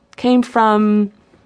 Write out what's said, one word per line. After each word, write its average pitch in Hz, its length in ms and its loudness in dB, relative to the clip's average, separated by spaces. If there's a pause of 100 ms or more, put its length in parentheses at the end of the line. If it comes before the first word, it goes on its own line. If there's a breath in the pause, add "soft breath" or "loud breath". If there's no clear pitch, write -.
(160 soft breath)
came 247 260 0
from 208 680 0 (340 soft breath)